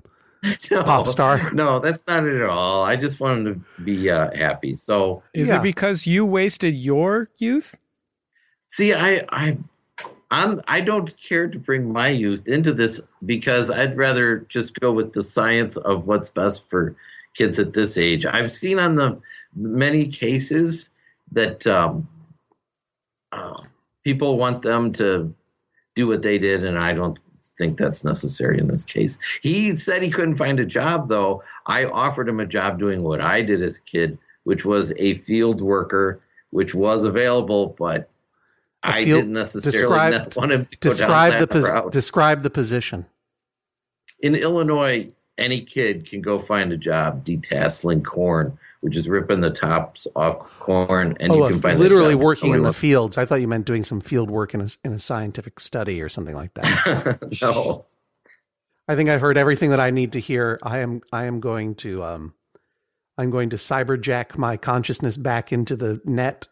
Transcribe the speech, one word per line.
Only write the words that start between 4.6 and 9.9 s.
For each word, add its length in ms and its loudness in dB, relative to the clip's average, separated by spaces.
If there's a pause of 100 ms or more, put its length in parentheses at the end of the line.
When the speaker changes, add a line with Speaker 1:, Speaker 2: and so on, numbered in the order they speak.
Speaker 1:
So 480 0 (100)
Speaker 3:
Is 160 0
Speaker 2:
Yeah. 100 4
Speaker 3:
it 40 2
because 440 0
you 180 4
wasted 480 0
your 640 0
youth? 380 -2 (960)
Speaker 1:
See, 240 2
I, 360 2
I, 280 0 (760)